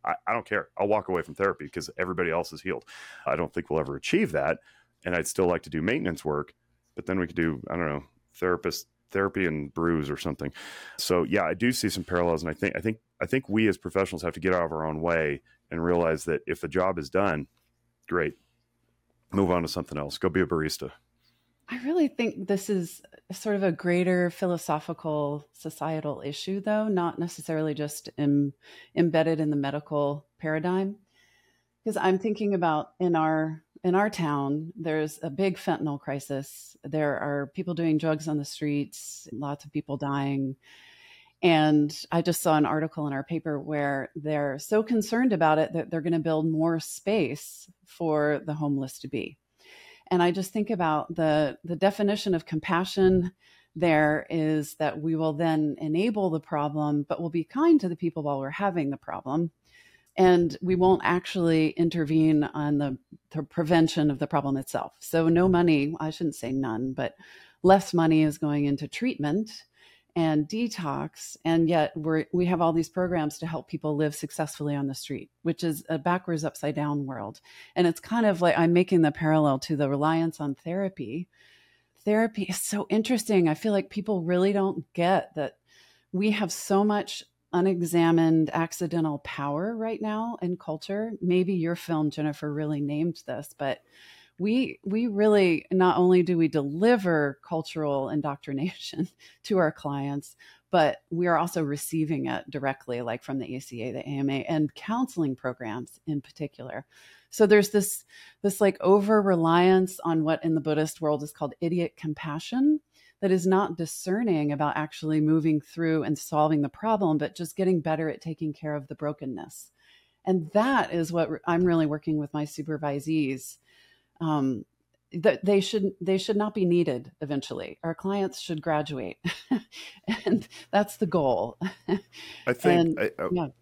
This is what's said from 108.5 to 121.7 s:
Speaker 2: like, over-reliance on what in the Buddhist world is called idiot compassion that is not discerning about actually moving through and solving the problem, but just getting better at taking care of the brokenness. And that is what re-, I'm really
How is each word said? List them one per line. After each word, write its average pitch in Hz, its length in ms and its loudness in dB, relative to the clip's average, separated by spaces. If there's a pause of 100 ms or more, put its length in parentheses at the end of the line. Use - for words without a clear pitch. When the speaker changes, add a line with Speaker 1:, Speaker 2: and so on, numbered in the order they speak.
Speaker 2:
like, 196 200 2
over-reliance 185 1200 4
on 160 200 2
what 156 200 0
in 160 120 2
the 151 60 0
Buddhist 156 400 -2
world 147 200 0
is 147 100 -10
called 143 300 -6
idiot 170 340 -2
compassion 165 840 -2 (400)
that 190 120 2
is 180 140 2
not 190 320 2
discerning 175 720 -2
about 147 240 -2
actually 156 460 -2
moving 156 400 4
through 160 400 0
and 139 160 -2
solving 151 460 2
the 135 60 -2
problem, 196 500 0
but - 160 -4
just 170 200 -8
getting 185 240 2
better 156 300 -2
at - 120 -8
taking 160 300 -6
care 151 220 -6
of 139 140 -6
the 143 80 -12
brokenness. - 760 -8 (540)
And 185 300 0
that 233 360 2
is 170 200 -2
what 170 180 0
re-, - 160 -6
I'm 175 180 2
really 165 220 4